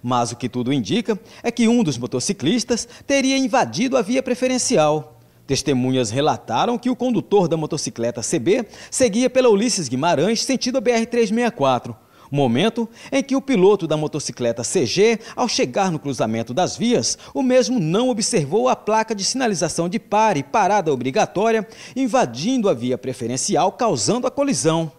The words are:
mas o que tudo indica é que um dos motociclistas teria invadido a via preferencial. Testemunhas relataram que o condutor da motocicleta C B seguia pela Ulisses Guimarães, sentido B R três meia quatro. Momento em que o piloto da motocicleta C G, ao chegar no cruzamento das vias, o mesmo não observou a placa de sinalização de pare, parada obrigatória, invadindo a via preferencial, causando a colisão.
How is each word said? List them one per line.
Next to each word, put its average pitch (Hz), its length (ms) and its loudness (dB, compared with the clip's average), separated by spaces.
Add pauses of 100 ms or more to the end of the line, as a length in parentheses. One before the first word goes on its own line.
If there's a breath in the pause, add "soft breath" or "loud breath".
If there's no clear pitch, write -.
mas 120 300 0
o 120 60 -12
que 127 100 -6
tudo 123 240 -4
indica 147 480 -2 (240 loud breath)
é - 80 -2
que 233 160 2
um 240 160 4
dos 147 140 -2
motociclistas 156 880 -2 (180 loud breath)
teria 269 320 2
invadido 240 600 0
a 247 40 2
via 247 220 -2
preferencial. 156 960 0 (280 soft breath)
Testemunhas 127 640 0
relataram 143 680 -2
que - 120 -4
o 254 60 0
condutor 208 520 2
da 160 100 0
motocicleta 123 680 -4
C - 160 -2
B 208 260 0 (240 loud breath)
seguia 240 400 2
pela 254 200 4
Ulisses 202 400 2
Guimarães, 160 540 0
sentido 254 360 -2
B 240 120 0
R 226 140 2
três 233 240 0
meia 226 220 0
quatro. 123 440 0 (360 loud breath)
Momento 143 560 2 (240 loud breath)
em 269 100 0
que 262 140 -2
o 269 60 0
piloto 196 440 4
da 151 120 -2
motocicleta 123 640 -4
C 156 220 0
G, 214 340 2 (160 loud breath)
ao 247 140 -2
chegar 190 420 0
no 151 80 -4
cruzamento 113 540 -4
das 170 240 -2
vias, 214 400 0 (160 loud breath)
o 277 100 -2
mesmo 247 380 2
não 190 280 2
observou 214 600 0
a 226 80 2
placa 220 360 -2
de 196 120 -6
sinalização 180 640 -2
de 180 100 -4
pare, 208 420 2
parada 180 520 2
obrigatória, 196 720 0 (300 loud breath)
invadindo 214 720 0
a 165 40 2
via 123 240 -2
preferencial, 131 760 -2
causando 226 540 0
a 247 40 -2
colisão. 165 680 0